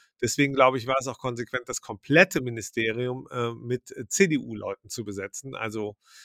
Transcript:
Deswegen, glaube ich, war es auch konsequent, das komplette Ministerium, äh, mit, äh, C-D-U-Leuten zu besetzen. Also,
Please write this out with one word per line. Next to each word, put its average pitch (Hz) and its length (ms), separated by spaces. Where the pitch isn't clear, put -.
Deswegen, 139 320
glaube 131 240
ich, 117 100
war 131 120
es 127 80
auch 123 120
konsequent, 123 480
das - 140
komplette 147 600
Ministerium, 120 880
äh, 120 220
mit, 120 380
äh, 113 160
C-D-U-Leuten 117 840
zu 117 160
besetzen. 101 500
Also, 107 400